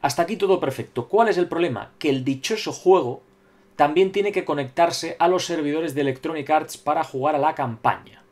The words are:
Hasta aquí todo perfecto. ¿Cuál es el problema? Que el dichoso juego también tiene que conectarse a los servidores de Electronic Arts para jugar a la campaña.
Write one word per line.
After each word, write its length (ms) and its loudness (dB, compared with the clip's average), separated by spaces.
Hasta 200 0
aquí 140 -2
todo 220 2
perfecto. 480 -4
¿Cuál 220 4
es 100 2
el 80 0
problema? 540 -4
Que 100 0
el 140 0
dichoso 480 -4
juego 500 2
también 340 4
tiene 220 0
que 120 -2
conectarse 760 -2
a 80 4
los 180 2
servidores 480 -2
de 60 -2
Electronic 500 -4
Arts 260 0
para 280 -2
jugar 320 -2
a 20 0
la 160 0
campaña. 760 -4